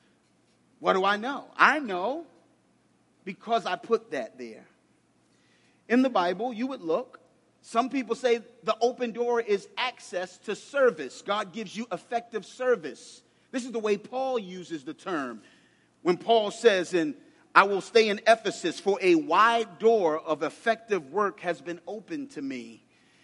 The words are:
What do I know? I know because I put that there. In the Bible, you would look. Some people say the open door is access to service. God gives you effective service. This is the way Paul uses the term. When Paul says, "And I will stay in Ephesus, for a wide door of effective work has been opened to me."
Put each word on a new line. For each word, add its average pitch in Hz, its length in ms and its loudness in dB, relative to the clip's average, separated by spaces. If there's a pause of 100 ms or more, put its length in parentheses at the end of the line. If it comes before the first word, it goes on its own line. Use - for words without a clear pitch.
(800)
What 180 140 2
do 190 100 2
I 202 120 2
know? 220 400 -8
I 240 220 6
know 240 480 -6 (960)
because 202 400 -4
I 180 120 -2
put 220 340 -2
that 127 260 -8
there. 113 300 -16 (1200)
In 247 140 4
the 262 80 2
Bible, 196 420 0
you 226 140 -6
would 254 160 -10
look. 175 380 -4 (420)
Some 240 260 0
people 233 260 -4
say 233 280 0 (220)
the 214 180 0
open 247 300 0
door 240 280 -2
is 196 260 -2 (120)
access 208 600 -8
to 208 160 -8
service. 220 680 0
God 202 320 -4
gives 208 200 -10
you 214 160 -8
effective 226 540 -6
service. 202 800 -4 (280)
This 247 140 -4
is 254 80 -10
the 233 60 -4
way 208 180 2
Paul 254 420 -4
uses 170 460 -10
the 151 100 -12
term. 135 480 -6 (600)
When 175 160 2
Paul 220 320 2
says, 185 420 4
"And 156 220 0 (400)
I 180 100 10
will 202 160 0
stay 220 280 4
in 208 160 -2
Ephesus, 202 540 2
for 196 240 0
a 180 140 6
wide 190 640 2
door 196 400 2
of 156 240 -4
effective 196 640 -4
work 196 300 -2
has 170 200 -6
been 170 280 -10
opened 175 440 -10
to 147 100 -10
me." 120 420 -10 (400)